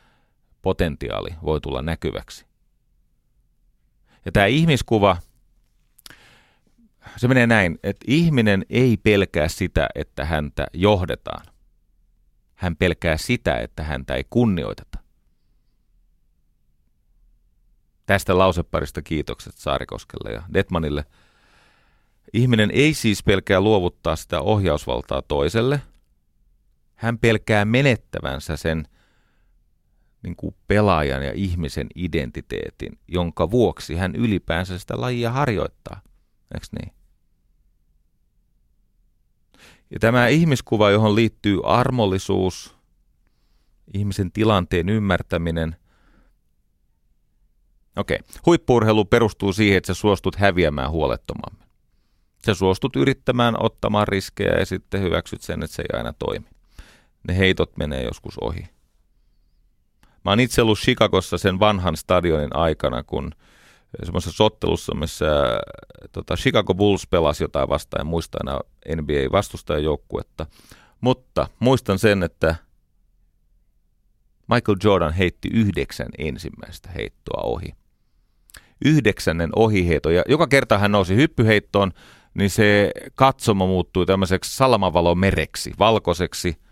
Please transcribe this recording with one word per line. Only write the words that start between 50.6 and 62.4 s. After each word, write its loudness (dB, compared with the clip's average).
huolettomammin. -6
Sä 2
suostut 0
yrittämään, 0
ottamaan 0
riskejä -2
ja 0
sitten -6
hyväksyt -4
sen, -8
että -12
se -8
ei -6
aina -8
toimi. -8
Ne 0
heitot 2
menee -4
joskus -10
ohi. -8
Mä 2
oon 4
itse 2
ollut 4
Chicagossa 2
sen 0
vanhan 2
stadionin 0